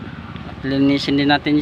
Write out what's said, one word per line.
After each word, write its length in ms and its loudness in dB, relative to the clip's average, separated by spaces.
At 160 -14
linisin 560 2
din 160 4
natin 280 2